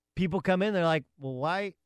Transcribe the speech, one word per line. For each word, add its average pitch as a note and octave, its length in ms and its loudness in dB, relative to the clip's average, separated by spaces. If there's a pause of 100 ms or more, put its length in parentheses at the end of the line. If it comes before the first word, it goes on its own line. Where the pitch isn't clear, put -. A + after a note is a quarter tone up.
(160)
People F3+ 240 0
come F#3 200 2
in, G#3 140 0
they're F3+ 100 2
like, D#3+ 200 2 (140)
"Well, C3+ 180 -8
why, F3+ 380 -4 (120)